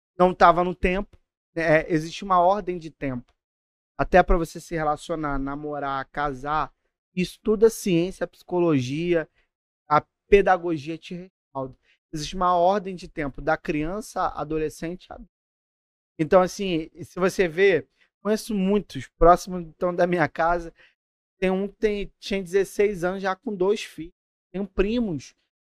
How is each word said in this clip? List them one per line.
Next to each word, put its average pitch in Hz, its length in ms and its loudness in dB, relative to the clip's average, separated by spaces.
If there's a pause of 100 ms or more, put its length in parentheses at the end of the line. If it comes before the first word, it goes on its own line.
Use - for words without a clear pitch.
(180)
não 180 180 4
tava 175 280 6
no 180 120 -2
tempo, 190 420 -4 (380)
né? 160 240 2
É, 156 120 -6
existe 160 320 -4
uma 190 160 2
ordem 180 380 2
de 160 140 -14
tempo. 131 420 -8 (680)
Até 180 220 6
pra 185 120 4
você 165 240 -4
se - 140 -14
relacionar, 151 640 -4
namorar, 139 720 -6
casar, 147 640 -4 (420)
isso 180 280 -4
tudo 214 240 4
é - 20 10
ciência, 175 560 -2
psicologia, 165 1040 -2 (580)
a 151 160 2 (240)
pedagogia 170 680 2
te - 160 -14
respalda. 139 640 -12 (340)
Existe 151 240 -8
uma 180 200 2
ordem 185 400 2
de 175 120 -16
tempo 147 340 -8
da 156 140 2
criança, 170 720 -4
adolescente, 156 840 -8
adulto. - 180 -18 (880)
Então, 160 240 6
assim, 175 480 -4 (140)
se - 160 -14
você 185 280 2
vê, 170 400 2 (360)
conheço 214 320 -2
muitos, 190 520 -2 (120)
próximo, 175 400 4
então, 175 340 -4
da 175 140 2
minha 175 200 0
casa, 170 460 -2 (680)
tem 185 120 0
um 190 160 -2
que - 80 -12
tem, 208 440 -4
tinha 196 220 -6
dezesseis 190 640 0
anos 185 180 -2
já 190 140 -2
com 214 180 -8
dois 196 300 0
filhos. - 300 -16 (380)
Tenho 196 140 -6
primos 202 680 -4 (300)